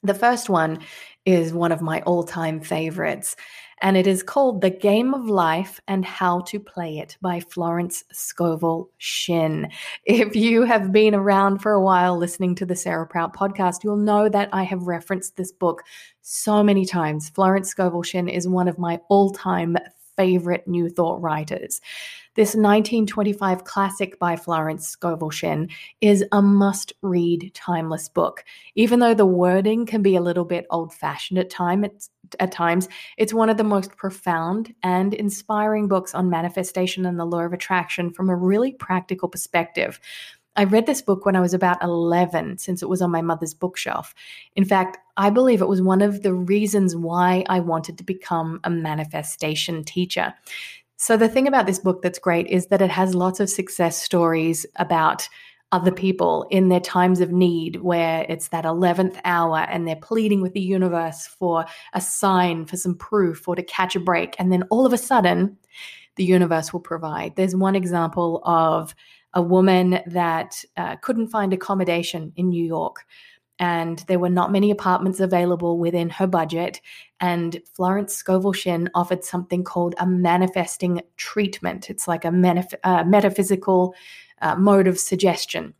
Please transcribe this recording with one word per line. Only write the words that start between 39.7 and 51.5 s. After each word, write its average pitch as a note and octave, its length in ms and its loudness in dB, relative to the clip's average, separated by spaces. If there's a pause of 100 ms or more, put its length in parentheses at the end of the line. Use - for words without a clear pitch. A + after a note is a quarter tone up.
I G3+ 100 4
read G#3+ 200 4
this C4+ 160 -2
book G3 240 0
when G3 100 2
I F#3 60 4
was F3 120 2
about F3+ 300 2
eleven, E3+ 760 0
since F3+ 240 -6
it - 80 -6
was F#3 120 0
on F3 100 0
my E3 100 0
mother's E3 320 -4
bookshelf. - 600 -8 (420)
In G3 100 2
fact, F#3 320 0 (180)
I G3+ 140 2
believe A#3+ 320 4
it - 80 0
was F#3+ 120 2
one F#3+ 200 4
of G3+ 200 0
the G3 120 0
reasons G3 640 0
why F3+ 520 2
I F#3 120 0
wanted E3 380 -4
to - 60 -18
become E3 600 -6
a - 60 -4
manifestation D#3 1120 -6
teacher. F3 500 -4 (640)
So - 200 0
the A3+ 120 4
thing C4 180 2
about C4 180 4